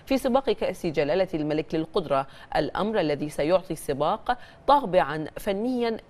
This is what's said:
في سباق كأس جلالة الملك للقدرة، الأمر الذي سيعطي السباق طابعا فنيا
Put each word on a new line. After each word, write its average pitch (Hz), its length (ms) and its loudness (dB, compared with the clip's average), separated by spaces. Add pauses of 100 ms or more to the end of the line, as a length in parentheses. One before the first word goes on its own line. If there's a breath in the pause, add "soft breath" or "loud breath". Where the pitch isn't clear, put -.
في 269 120 2
سباق 254 320 2
كأس 208 360 -2
جلالة 165 480 2
الملك 151 420 -2
للقدرة، 147 520 0 (280 loud breath)
الأمر 196 440 0
الذي 147 300 0
سيعطي 170 440 0
السباق 160 640 -2 (300 loud breath)
طابعا 170 580 4 (120)
فنيا 226 600 -2 (120)